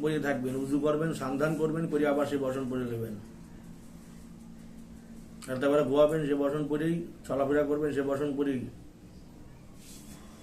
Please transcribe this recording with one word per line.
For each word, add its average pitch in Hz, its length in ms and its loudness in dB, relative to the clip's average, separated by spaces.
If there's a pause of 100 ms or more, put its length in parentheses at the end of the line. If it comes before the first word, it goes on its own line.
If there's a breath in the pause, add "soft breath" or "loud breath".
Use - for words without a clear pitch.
পরেই 151 240 2
থাকবেন, 127 280 0 (100)
উজু 139 120 2 (100)
করবেন, 151 240 4 (100)
সান্ধান 139 400 2
করবেন, 156 300 2
করে 147 220 4
আবার 143 180 4
সে 143 60 2 (100)
বসন 131 240 0
পরে 127 220 0
নেবেন। 113 220 -4 (2250)
আর 131 120 -2
তারপরে 143 300 6
ঘুমাবেন, 151 380 6
সে 143 60 4 (100)
বসন 147 260 2
পরেই, 160 240 2 (320)
চলাফেরা 139 440 4
করবেন, 147 260 2
সে 139 140 2
বসন 143 180 0 (100)
পরেই। 139 220 2 (1800)